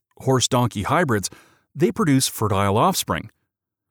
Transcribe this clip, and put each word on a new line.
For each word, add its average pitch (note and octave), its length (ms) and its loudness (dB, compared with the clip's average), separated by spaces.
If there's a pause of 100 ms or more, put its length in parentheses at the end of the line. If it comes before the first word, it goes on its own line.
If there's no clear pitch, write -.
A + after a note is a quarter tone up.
(180)
horse-donkey B2 640 0
hybrids. B2+ 480 0 (440)
They C#3+ 180 0
produce C#3+ 360 2
fertile G2+ 480 0
offspring. B2 540 -2 (600)